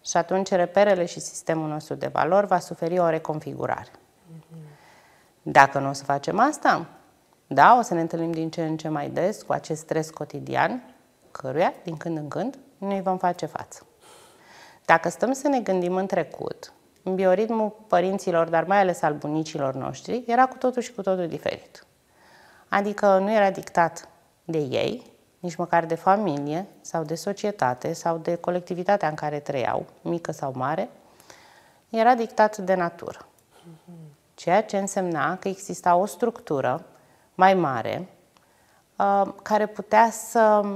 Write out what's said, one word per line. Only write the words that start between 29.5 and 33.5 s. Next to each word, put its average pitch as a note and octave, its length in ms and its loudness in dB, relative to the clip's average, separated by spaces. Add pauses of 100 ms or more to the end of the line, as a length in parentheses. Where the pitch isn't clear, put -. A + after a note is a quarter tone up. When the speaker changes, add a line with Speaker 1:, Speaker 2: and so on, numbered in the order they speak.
Speaker 1:
mică E3+ 300 -6
sau C#3+ 240 -8
mare, D3+ 340 -4 (1000)
era A3+ 260 4
dictat A3 420 2
de F#3+ 160 0
natură. - 520 -4 (1080)